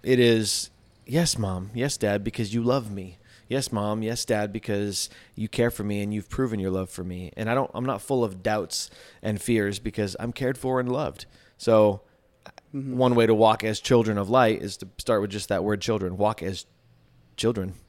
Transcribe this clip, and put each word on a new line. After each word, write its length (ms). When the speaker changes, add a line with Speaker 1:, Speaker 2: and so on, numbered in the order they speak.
Speaker 1:
It 180
is, 500
"Yes, 320
Mom. 360
Yes, 220
Dad, 280
because 300
you 80
love 280
me. 280
Yes, 240
Mom. 300
Yes, 220
Dad, 280
because 560
you 140
care 220
for 140
me 180
and 100
you've 160
proven 320
your 100
love 200
for 140
me." 320
And 140
I 40
don't, 200
I'm 100
not 180
full 220
of 180
doubts 480
and 180
fears 380
because 420
I'm 120
cared 260
for 220
and 100
loved. 360
So 440
Speaker 2:
Mm-hmm. 220
Speaker 1:
one 180
way 120
to 80
walk 300
as 160
children 380
of 100
light 340
is 160
to 100
start 220
with 100
just 180
that 160
word 160
children. 360
Walk 260
as 240
children 380